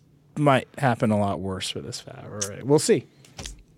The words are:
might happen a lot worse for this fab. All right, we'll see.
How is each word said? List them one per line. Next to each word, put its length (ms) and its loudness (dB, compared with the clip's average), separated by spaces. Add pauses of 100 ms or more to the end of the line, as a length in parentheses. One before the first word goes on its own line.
(380)
might 300 4 (100)
happen 340 2
a 80 2
lot 200 0
worse 300 -6
for 120 -8
this 180 -12
fab. 260 -18
All 240 -8
right, 160 -12
we'll 140 6
see. 260 2 (720)